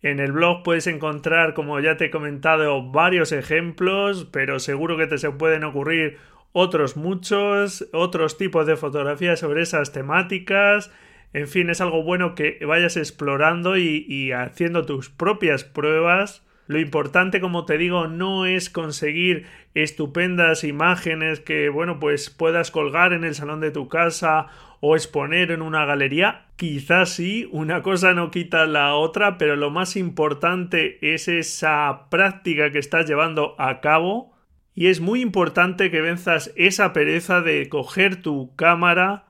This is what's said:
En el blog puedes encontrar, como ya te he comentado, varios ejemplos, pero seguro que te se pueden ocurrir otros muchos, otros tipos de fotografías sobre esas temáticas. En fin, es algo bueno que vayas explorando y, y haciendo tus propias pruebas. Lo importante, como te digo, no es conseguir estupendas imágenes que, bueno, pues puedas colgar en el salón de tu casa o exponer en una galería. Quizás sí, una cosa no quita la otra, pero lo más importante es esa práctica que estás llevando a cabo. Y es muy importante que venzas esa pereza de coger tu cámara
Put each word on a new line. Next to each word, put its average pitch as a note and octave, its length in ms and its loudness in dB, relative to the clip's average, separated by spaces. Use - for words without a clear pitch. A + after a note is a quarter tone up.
En C#3+ 180 -2
el C#3 120 -2
blog F3 300 2
puedes E3+ 240 0
encontrar, D#3 680 -2
como D3 260 -4
ya D#3 160 2
te E3 100 -2
he - 40 -4
comentado, D3 800 -2
varios E3 420 2
ejemplos, E3+ 960 -2
pero C3+ 280 -2
seguro D#3 400 -4
que D#3+ 80 2
te D3+ 100 -2
se C#3+ 140 -2
pueden D#3 340 0
ocurrir D3+ 540 -2
otros D#3+ 460 2
muchos, G3+ 960 -2
otros E3 420 0
tipos E3 300 0
de D#3 100 4
fotografías D3 640 -2
sobre D#3 220 -2
esas D#3 300 -2
temáticas. F#3+ 1000 0
En C#3+ 160 -6
fin, F3 220 0
es E3+ 100 -2
algo E3 220 0
bueno F3 320 0
que D3 320 -2
vayas E3+ 320 2
explorando D#3 800 0
y, D#3 280 0
y C3+ 260 -6
haciendo D#3+ 520 -2
tus C3+ 240 -8
propias E3+ 560 0
pruebas. E3+ 800 0
Lo D3 100 -2
importante, D#3+ 600 0
como F3 260 -4
te D#3 100 0
digo, E3+ 300 0
no F#3 400 -4
es F3+ 240 -2
conseguir D#3+ 760 -2
estupendas E3 880 0
imágenes D#3+ 760 0
que, D3+ 280 0
bueno, D#3 300 -2
pues D3 320 -2
puedas E3 400 0
colgar D#3+ 420 2
en E3 120 -2
el D#3 100 -4
salón D3+ 260 -8
de D#3 120 -2
tu C#3+ 160 -8
casa E3 580 0
o D3+ 140 4
exponer D#3 560 0
en E3 100 -2
una D#3 240 -2
galería. C#3+ 640 0
Quizás E3+ 540 2
sí, G3+ 400 -4
una D#3 320 -4
cosa F#3 320 4
no F3 160 0
quita E3+ 360 0
la D3 280 2
otra, F3+ 440 0
pero D3+ 180 2
lo D3 140 -2
más F3+ 260 -4
importante E3+ 1040 -2
es D#3 240 -2
esa D#3 840 -2
práctica E3+ 600 0
que C#3+ 80 -2
estás D#3+ 280 0
llevando D3+ 520 0
a C3 220 -2
cabo. F3 520 0
Y F3 140 0
es F3+ 140 4
muy G#3+ 200 0
importante F#3 680 0
que E3 100 0
venzas E3+ 560 -2
esa F#3 360 4
pereza E3+ 500 2
de D3 260 0
coger F#3 540 -2
tu C#3 320 -6
cámara F3 760 2